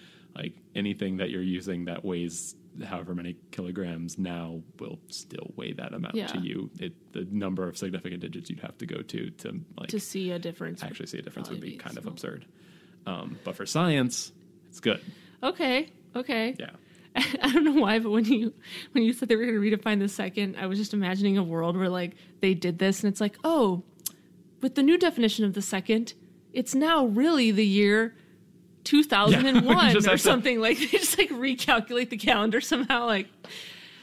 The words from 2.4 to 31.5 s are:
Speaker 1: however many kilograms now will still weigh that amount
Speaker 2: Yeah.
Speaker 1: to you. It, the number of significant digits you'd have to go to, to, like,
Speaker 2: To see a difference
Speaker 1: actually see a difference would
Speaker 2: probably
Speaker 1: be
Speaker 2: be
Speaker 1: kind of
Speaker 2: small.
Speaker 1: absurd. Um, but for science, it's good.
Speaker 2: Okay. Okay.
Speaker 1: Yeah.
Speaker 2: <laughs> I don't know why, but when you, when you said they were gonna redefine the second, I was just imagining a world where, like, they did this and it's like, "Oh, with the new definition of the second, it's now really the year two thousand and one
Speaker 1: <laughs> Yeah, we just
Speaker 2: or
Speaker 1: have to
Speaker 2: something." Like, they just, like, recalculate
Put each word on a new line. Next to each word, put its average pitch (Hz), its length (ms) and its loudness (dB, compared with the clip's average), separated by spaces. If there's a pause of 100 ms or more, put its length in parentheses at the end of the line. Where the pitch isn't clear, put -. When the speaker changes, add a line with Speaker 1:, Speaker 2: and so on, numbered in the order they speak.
Speaker 1:
however 90 300 -10
many 87 200 -10 (160)
kilograms 87 680 -8
now 85 440 -8 (180)
will - 200 -12 (100)
still - 460 -14
weigh - 180 -8
that - 200 -10
amount - 220 -8
Speaker 2:
Yeah. 220 120 -6
Speaker 1:
to - 120 -8
you. - 300 -6 (100)
It, 90 140 -10 (200)
the 92 120 -8
number 95 420 -4
of 85 100 -10
significant 90 440 -8
digits 85 280 -12
you'd - 120 -12
have - 160 -14
to - 80 -12
go - 160 -10
to, - 280 -10
to, - 320 -12 (160)
like, - 120 -12
Speaker 2:
To 214 100 -6
see 185 320 -8
a 175 80 -6
difference 175 440 -10
Speaker 1:
actually - 240 -12
see - 100 -12
a - 40 -10
difference - 280 -14
would - 80 -10
Speaker 2:
probably - 140 -12
Speaker 1:
be - 60 -16
Speaker 2:
be - 60 -18
Speaker 1:
kind - 140 -14
of - 60 -14
Speaker 2:
small. - 100 -12
Speaker 1:
absurd. - 320 -14 (600)
Um, 90 380 -10
but - 120 -10
for 98 100 -10
science, 151 680 0 (380)
it's - 100 -20
good. - 220 0 (420)
Speaker 2:
Okay. 285 460 0 (260)
Okay. 247 440 -2
Speaker 1:
Yeah. - 120 -14 (220)
Speaker 2:
<laughs> - 220 -20
I 269 360 0
don't 302 140 6
know 294 160 4
why, 220 180 4
but 226 120 -2
when 220 120 4
you, 220 300 2 (400)
when 240 100 4
you 226 80 4
said 247 160 -4
they 226 80 4
were 226 100 0
gonna 226 120 0
redefine 208 420 2
the 196 80 0
second, 196 480 -4
I 190 120 -4
was 190 120 -2
just 214 140 -4
imagining 196 440 2
a 196 60 2
world 165 320 -2
where, 185 140 0
like, 180 260 -4 (240)
they 190 140 4
did 180 260 -2
this 190 240 2
and 202 80 2
it's - 80 -8
like, 208 240 -2
"Oh, 226 400 2 (800)
with 262 140 -2
the 277 80 4
new 330 140 8
definition 240 460 2
of 196 100 2
the 202 80 -4
second, 214 520 0 (400)
it's - 200 -2
now 302 320 4
really 247 460 4
the 208 140 4
year 208 500 4 (720)
two 294 180 6
thousand 247 420 6
and 247 200 4
one - 100 6
Speaker 1:
<laughs> - 20 6
Yeah, 320 120 6
we 170 40 8
just 208 140 4
Speaker 2:
or 185 40 6
Speaker 1:
have 185 80 4
to - 40 0
Speaker 2:
something." 240 380 4
Like, 220 160 2
they 285 80 -2
just, 359 320 2
like, 359 140 2
recalculate 247 800 0